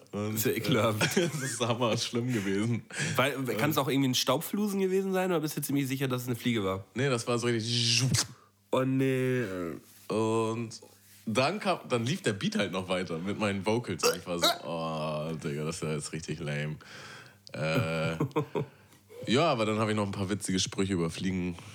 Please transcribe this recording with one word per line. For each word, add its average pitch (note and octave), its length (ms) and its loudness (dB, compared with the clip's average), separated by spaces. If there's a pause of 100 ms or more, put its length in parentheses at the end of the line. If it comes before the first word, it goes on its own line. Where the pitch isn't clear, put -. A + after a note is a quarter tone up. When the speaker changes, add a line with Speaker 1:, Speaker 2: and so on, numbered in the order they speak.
(100)
Speaker 1:
Und, G#2 240 -2
Speaker 2:
Ist G#2+ 120 0
ja A2 60 4
ekelhaft. A2 640 2
Speaker 1:
äh, F3 120 4
<laughs> - 40 -2
das D3 100 -6
ist C3 180 -6
hammer A#2 360 2
schlimm A#2+ 360 -2
gewesen. G#2 500 0 (340)
Speaker 2:
Weil, B2+ 180 4 (220)
kann C#3+ 140 2
es D3+ 60 0
Speaker 1:
Ähm. D3 60 2
Speaker 2:
auch C3 60 0
irgendwie C3+ 220 4
ein B2+ 40 0
Staubflusen G3 680 0
gewesen F#3+ 320 2
sein, F#3 180 2
oder E3+ 100 4
bist D3+ 160 -4
du D3+ 60 -2
ziemlich C#3 260 0
sicher, C3+ 200 -2
dass B2 140 0
es A#2+ 60 -4
eine A#2+ 80 0
Fliege A2+ 280 0
war? F#2+ 200 0 (100)
Speaker 1:
Nee, C3+ 140 2
das A#2+ 180 0
war B2 120 2
so A#2 80 0
richtig A#2 580 2 (680)
Speaker 2:
Oh B2+ 120 4
nee. C3 600 2 (640)
Speaker 1:
Und A2+ 720 0 (460)
dann C3+ 340 2
kam, F3+ 280 0
dann A#2+ 160 2
lief D3 180 -2
der A#2+ 100 2
Beat G#2+ 240 -2
halt G2+ 160 0
noch F#2 160 -4
weiter F#2 300 -2
mit F#2 200 -4
meinen G2+ 260 0
Vocals. G#2+ 400 0
Und - 140 4
ich F2 80 -10
war F2 120 -2
so, F2 80 2 (200)
„Oh, D#2 640 -4 (120)
Digga, D2+ 220 -4
das D#2+ 120 -4
ist - 60 -6
ja D#2+ 100 -2
jetzt D2+ 200 -4
richtig D#2 280 -6
lame.“ D2 360 -4 (760)
Äh, D#2+ 640 0 (1120)
Speaker 2:
<laughs> - 60 -
Speaker 1:
ja, C#3 140 6
aber A#2 200 4
dann G#2+ 120 2
habe A2 140 2
ich G#2 40 2
noch G#2 100 0
ein G2+ 60 -4
paar G2 180 -2
witzige F#2+ 280 0
Sprüche F#2+ 360 0
über E2+ 160 2
Fliegen, F2+ 440 -2 (200)